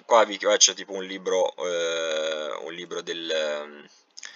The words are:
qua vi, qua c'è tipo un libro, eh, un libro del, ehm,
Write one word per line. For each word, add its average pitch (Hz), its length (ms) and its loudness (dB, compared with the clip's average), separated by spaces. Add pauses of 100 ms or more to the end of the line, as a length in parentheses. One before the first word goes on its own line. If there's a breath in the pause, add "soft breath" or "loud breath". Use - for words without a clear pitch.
qua 113 180 8
vi, 104 140 -4
qua 95 200 4
c'è 95 160 4
tipo 95 200 -12
un 95 120 -4
libro, 92 500 0
eh, 80 1080 -2
un 80 120 -10
libro 85 280 -8
del, 85 300 -6
ehm, 73 580 -4 (460 loud breath)